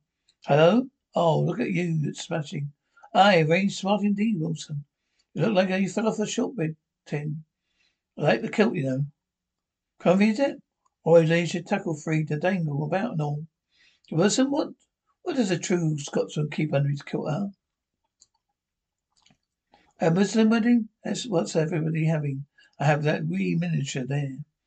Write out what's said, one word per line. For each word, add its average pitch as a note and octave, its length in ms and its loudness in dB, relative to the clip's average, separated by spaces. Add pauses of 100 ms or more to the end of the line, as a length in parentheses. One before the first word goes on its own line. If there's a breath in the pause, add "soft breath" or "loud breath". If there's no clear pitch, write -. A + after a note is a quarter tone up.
(460)
Hello? F3 400 4 (280)
Oh, D#3+ 260 2
look E3+ 200 -2
at A#3+ 100 -2
you, E3+ 340 -2
it's C#3+ 200 -6
smashing. D3+ 480 -6 (420 soft breath)
Aye, F#3 280 6
very F3 260 2
smart G3 340 -2
indeed, G#3 380 0
Wilson. D#3 440 -6 (500)
You E3+ 120 0
look G3 220 2
like F#3 140 0
you F#3+ 60 0
fell A3 200 -2
off A3 100 -2
a G#3+ 80 -2
shortbread E3+ 500 -4 (300)
tin. D3+ 380 -8 (720)
I - 60 -6
like E3 200 0
the A3 60 -6
kilt, A3+ 260 2
you C#3 100 -2
know. C3 220 -2 (920)
Comfy, G3+ 300 4
is G#3+ 100 -2
it? C#4 200 -2 (440)
Always E3 240 6
leaves E3+ 260 0
your F3 80 -6
tackle F3+ 320 -4
free D#3 300 -2
to D3+ 140 -4
dangle D#3+ 440 -2
about F#3 300 -2
and D#3+ 80 -4
all. D3 260 -4 (640 soft breath)
Wilson, G#3 400 2
what, C#4+ 200 -2 (520)
what E4 140 -4
does G#3+ 140 0
a E3+ 80 2
true D#3+ 400 0
Scotsman - 520 -4
keep D#3 220 -2
under C#3+ 160 2
his C#3+ 140 -4
kilt, - 260 -6
huh? B2+ 200 -4 (2500 soft breath)
A E3+ 100 2
Muslim G3+ 380 4
wedding? A#3 400 4 (160)
That's G#3+ 220 -6
what's - 280 -2
everybody D#3+ 520 0
having. D3 400 -2 (340 soft breath)
I C#3+ 60 -2
have D3+ 160 2
that D#3 240 -2
wee F3+ 280 -2
miniature D3 520 -4
there. C#3 320 -4 (280)